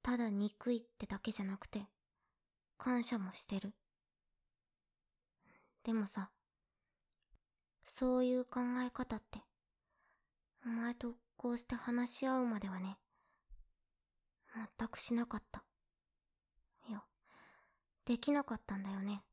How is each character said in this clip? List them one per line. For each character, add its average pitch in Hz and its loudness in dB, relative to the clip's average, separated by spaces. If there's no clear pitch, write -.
た 247 0
だ 233 2
憎 208 0
い 233 2
っ 226 -4
て - -10
だ - -6
け 220 -2
じ 202 0
ゃ - -2
な 190 -4
く - -14
て、 202 -8
感 247 2
謝 240 0
も 190 -4
し - -4
て 196 -2
る。 202 -6
で 226 0
も 208 2
さ、 190 -8
そ 254 2
う 254 6
い 254 6
う 254 2
考 247 -4
え 247 -4
方 240 -4
っ 214 -4
て、 - -14
お 233 -2
前 233 0
と 240 -6
こ 240 -2
う 240 2
し 240 -4
て 247 -2
話 240 0
し - 4
合 262 4
う 247 4
ま 220 0
で 196 -4
は 185 -4
ね、 190 -6
全 226 -2
く - -6
し - 4
な 233 2
か 233 -4
っ - -4
た。 - -12
い - -6
や、 202 -6
で 240 2
き 285 4
な 285 6
か 226 -2
っ - -10
た 196 -4
ん 196 -4
だ 196 -6
よ 196 -4
ね。 202 -4